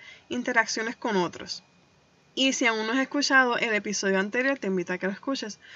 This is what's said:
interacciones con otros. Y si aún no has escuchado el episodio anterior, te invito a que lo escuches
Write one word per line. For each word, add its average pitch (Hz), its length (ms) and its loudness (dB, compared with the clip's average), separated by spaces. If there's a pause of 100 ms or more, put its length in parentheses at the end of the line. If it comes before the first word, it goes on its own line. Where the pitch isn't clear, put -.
(300)
interacciones 240 680 0
con 220 200 -2
otros. - 460 -4 (720)
Y 262 200 2
si 269 120 2
aún 220 200 0
no 226 80 0
has 269 40 2
escuchado 269 600 2
el 226 140 0
episodio 202 460 0
anterior, 247 400 0
te - 80 -6
invito 185 280 -2
a 180 40 -4
que 185 80 -4
lo 196 60 -2
escuches 226 480 -6 (140)